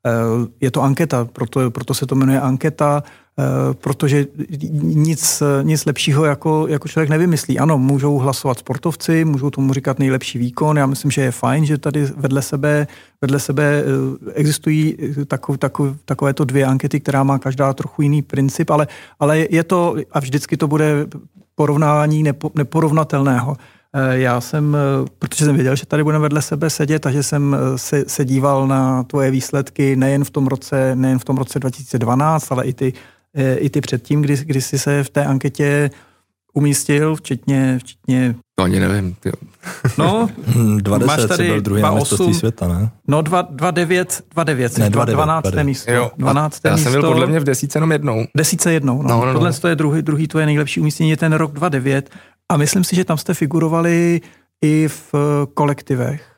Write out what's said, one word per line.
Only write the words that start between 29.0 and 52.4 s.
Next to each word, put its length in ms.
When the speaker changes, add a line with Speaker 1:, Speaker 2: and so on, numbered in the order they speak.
Speaker 1:
tvoje 280
výsledky 680
nejen 280
v 60
tom 160
roce, 500
nejen 220
v 60
tom 140
roce 200
dva 120
tisíce 280
dvanáct, 540
ale 120
i 80
ty, 200
eh, 180
i 160
ty 100
předtím, 420
kdy, 140
kdy 240
jsi 180
se 260
v 60
té 140
anketě 680
umístil, 600
včetně, 600
včetně 560
Speaker 2:
To 100
ani 160
nevím, 400
tyjo. 120
Speaker 1:
No, 300
Speaker 3:
<laughs> 80
Hm, 320
dva 200
deset 80
Speaker 1:
máš 140
Speaker 3:
jsi 80
Speaker 1:
tady 180
Speaker 3:
byl 140
druhý 220
na 80
mistrovství 260
Speaker 1:
dva 40
osm. 80
Speaker 3:
světa, 300
ne? 220
Speaker 1:
No, 140
dva, 200
dva 280
devět, 520
dva 100
devět, 300
jsi 60
Speaker 3:
Ne, 100
Speaker 1:
dva-, 20
Speaker 3:
dva 120
devět, 120
Speaker 1:
dvanácté 340
Speaker 3:
dva 0
devět. 140
Speaker 1:
místo. 280
Speaker 2:
Jo, 200
a 60
Speaker 1:
Dvanácté 500
Speaker 2:
já 80
jsem 160
byl 80
Speaker 1:
místo. 120
Speaker 2:
podle 140
mě 140
v 40
desítce 320
jenom 160
jednou. 320
Speaker 1:
Desítce 360
jednou, 300
no. 60
Speaker 2:
No, 120
no, 60
no. 60
Speaker 1:
Tohle 200
je 80
druhý, 260
druhý 260
tvoje 180
nejlepší 340
umístění, 300
je 60
ten 160
rok 200
dva 160
devět. 420